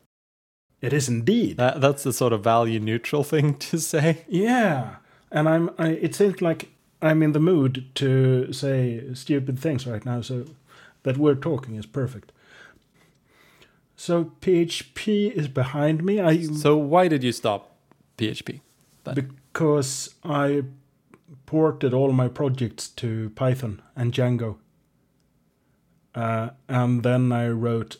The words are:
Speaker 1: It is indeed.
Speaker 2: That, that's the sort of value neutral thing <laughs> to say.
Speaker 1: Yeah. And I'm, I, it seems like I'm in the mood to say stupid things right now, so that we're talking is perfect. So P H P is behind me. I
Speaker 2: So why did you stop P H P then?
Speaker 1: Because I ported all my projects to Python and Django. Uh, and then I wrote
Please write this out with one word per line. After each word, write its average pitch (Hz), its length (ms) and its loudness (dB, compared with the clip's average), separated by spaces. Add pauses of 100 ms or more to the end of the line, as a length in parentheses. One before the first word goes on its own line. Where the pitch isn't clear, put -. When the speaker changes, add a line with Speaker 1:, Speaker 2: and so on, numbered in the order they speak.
(800)
Speaker 1:
It 127 120 -2
is 135 160 0
indeed. 123 480 0
Speaker 2:
That, 131 240 0
that's 139 220 2
the 131 100 -2
sort 120 200 2
of 101 100 -2
value 113 360 2
neutral 117 440 -2
thing 147 320 0
<laughs> - 140 -12
to 170 100 -2
say. 160 480 0
Speaker 1:
Yeah. 185 680 0 (360)
And 151 160 0
I'm, 165 300 2
I, 165 120 0
it 160 260 -2
seems 202 260 2
like 165 280 -2 (320)
I'm 156 200 4
in 151 120 2
the 151 60 2
mood 135 560 2
to 131 560 2
say 127 600 -2
stupid 131 460 -2
things 151 260 -2
right 113 200 -6
now, 120 160 -4
so 127 240 -6 (580)
that 131 140 -2
we're 147 180 4
talking 135 400 -6
is 107 100 -10
perfect. - 460 -8 (1600)
So 170 360 -2 (100)
P 185 180 4
H - 360 -4
P 208 320 0
is 160 200 -2
behind 147 560 0
me. 202 160 2
I 165 240 4
Speaker 2:
So 151 340 2
why 160 300 4
did 147 160 2
you 123 80 2
stop 104 460 -4 (400)
P 110 100 -2
H - 160 -8
P - 180 -12 (420)
then? 131 120 -8 (380)
Speaker 1:
Because 147 680 -2
I 143 400 0 (840)
ported 151 480 2
all 135 180 2
my 131 160 2
projects 127 640 -4
to 110 420 -6
Python 127 500 -2 (140)
and 120 160 -2
Django. 117 460 -2 (1600)
Uh, 113 340 -2 (180)
and 123 360 2
then 123 280 2
I 120 180 0
wrote 117 500 -2